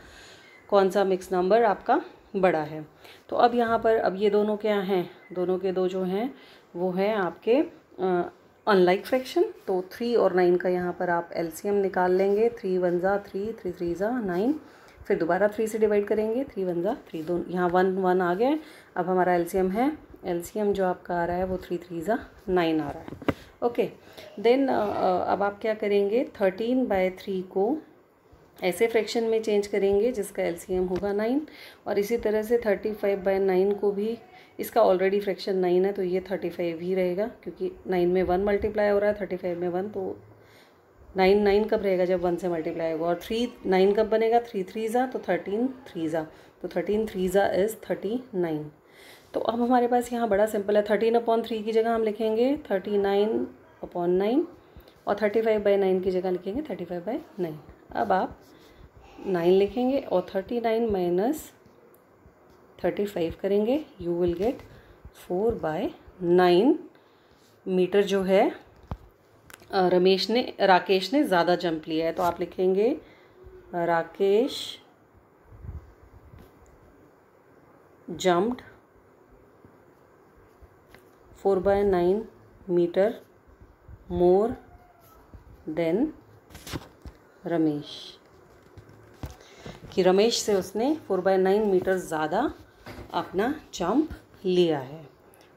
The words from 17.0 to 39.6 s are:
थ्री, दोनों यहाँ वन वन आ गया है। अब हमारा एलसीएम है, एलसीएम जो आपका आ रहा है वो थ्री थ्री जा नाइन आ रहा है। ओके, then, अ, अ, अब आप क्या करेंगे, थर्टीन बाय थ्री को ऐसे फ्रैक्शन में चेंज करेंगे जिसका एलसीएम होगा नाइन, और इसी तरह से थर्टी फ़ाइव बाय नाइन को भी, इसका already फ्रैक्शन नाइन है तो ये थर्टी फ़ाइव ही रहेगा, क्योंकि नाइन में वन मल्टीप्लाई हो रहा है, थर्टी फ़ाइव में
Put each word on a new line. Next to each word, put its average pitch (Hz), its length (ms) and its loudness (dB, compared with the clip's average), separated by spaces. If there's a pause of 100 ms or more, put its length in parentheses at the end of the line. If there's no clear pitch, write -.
थ्री, 160 140 -10
दोनों 170 240 -4
यहाँ 180 220 -2
वन 185 280 2
वन 185 240 2
आ 175 120 0
गया 226 160 0
है। 311 100 0 (360)
अब 180 100 -2
हमारा 180 280 2
एलसीएम 185 380 0
है, 262 260 -2 (280)
एलसीएम 190 480 -2
जो 190 120 0
आपका 175 360 -4
आ 170 40 0
रहा 175 120 -2
है 185 80 -2
वो 185 120 -4
थ्री 180 200 -8
थ्री 170 240 -10
जा 214 240 -2 (240)
नाइन 165 320 2
आ 143 100 -6
रहा - 120 -14
है। - 360 -6 (240)
ओके, 240 260 0 (500)
then, 254 300 4
अ, 254 40 0
अ, 202 540 0
अब 196 160 0
आप 202 180 -2
क्या 220 120 -2
करेंगे, 208 520 0 (160)
थर्टीन 226 460 0
बाय 190 220 0
थ्री 185 320 -6
को 196 360 -2 (840)
ऐसे 185 240 2
फ्रैक्शन 226 360 0
में 226 200 0
चेंज 208 240 0
करेंगे 202 440 2
जिसका 196 320 -6
एलसीएम 185 420 -2
होगा 185 280 -2
नाइन, 240 340 -2 (400)
और 202 120 0
इसी 220 180 0
तरह 214 240 0
से 226 160 0
थर्टी 214 360 -2
फ़ाइव 202 260 -2
बाय 196 200 0
नाइन 190 340 2
को 202 180 0
भी, 208 260 -4 (420)
इसका 220 220 0
already 190 400 4
फ्रैक्शन 190 340 -4
नाइन 180 300 2
है 202 60 0
तो 202 120 -4
ये 180 180 -2
थर्टी 180 280 -6
फ़ाइव 165 300 -4
ही 180 160 -4
रहेगा, 185 320 0
क्योंकि 185 440 -8 (160)
नाइन 180 220 2
में 185 140 4
वन 180 200 2
मल्टीप्लाई 208 460 0
हो 202 100 4
रहा 208 120 2
है, 208 100 -6
थर्टी 180 160 -4
फ़ाइव 175 220 -6
में 175 100 -2